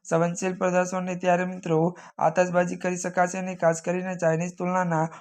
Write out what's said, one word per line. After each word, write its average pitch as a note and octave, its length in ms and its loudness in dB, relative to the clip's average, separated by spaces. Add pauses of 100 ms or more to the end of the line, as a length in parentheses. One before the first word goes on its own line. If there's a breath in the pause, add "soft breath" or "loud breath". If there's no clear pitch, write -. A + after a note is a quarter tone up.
સંવેદનશીલ F3 540 0
પ્રદેશોને F3+ 640 0
ત્યારે F3+ 300 2
મિત્રો F3+ 320 0 (380 loud breath)
આતશબાજી F3+ 640 2
કરી F3+ 220 -4
શકાશે F3+ 380 0
નહીં. F#3 200 -6
ખાસ E3 240 2
કરીને F#3 320 -4
ચાઇનીઝ F3 400 0
તુલનાના F3+ 480 0 (180 loud breath)